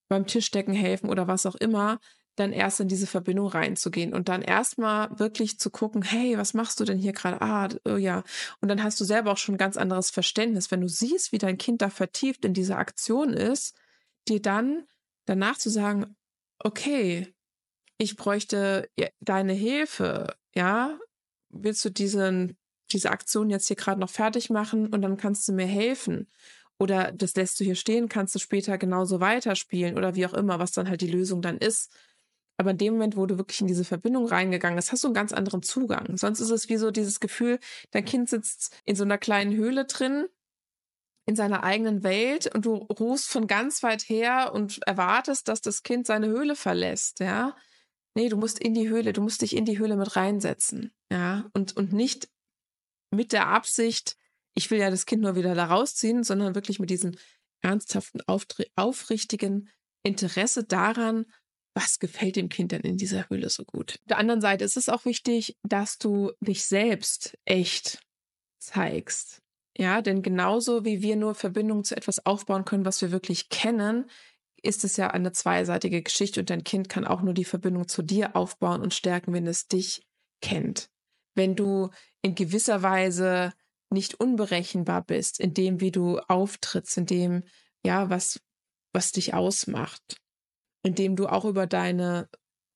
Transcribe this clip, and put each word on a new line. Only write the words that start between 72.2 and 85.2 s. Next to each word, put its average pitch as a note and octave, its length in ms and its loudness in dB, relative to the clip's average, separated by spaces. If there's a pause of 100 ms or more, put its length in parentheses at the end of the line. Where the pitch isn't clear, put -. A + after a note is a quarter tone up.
aufbauen F#3+ 400 0
können, G3 180 2
was F#3+ 160 0
wir F3 120 0
wirklich F#3 380 -2
kennen, A3+ 600 0 (540)
ist - 200 0
es G3 140 -2
ja F#3+ 140 0
eine F3+ 220 -2
zweiseitige F3+ 680 0
Geschichte G3+ 380 0
und F3+ 100 -2
dein E3+ 140 -2
Kind F#3+ 260 -2
kann - 160 -4
auch F3+ 160 0
nur F#3 140 0
die F3+ 100 0
Verbindung F3+ 420 -2
zu - 140 -4
dir G3 340 0
aufbauen F3+ 460 0
und F3+ 140 -2
stärken, F3 380 -2
wenn F3 120 -2
es E3+ 220 -4
dich - 400 -2 (340)
kennt. - 480 -4 (460)
Wenn F#3+ 200 4
du G3 360 2 (320)
in F#3+ 100 0
gewisser F#3+ 480 0
Weise F#3 720 2 (380)
nicht G3 280 -2
unberechenbar F3+ 840 0
bist, - 360 -2